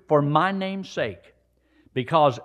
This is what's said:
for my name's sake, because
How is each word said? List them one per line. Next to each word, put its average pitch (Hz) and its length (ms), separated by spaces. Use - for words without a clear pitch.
for 151 140
my 156 300
name's 190 380
sake, 113 440
because 131 520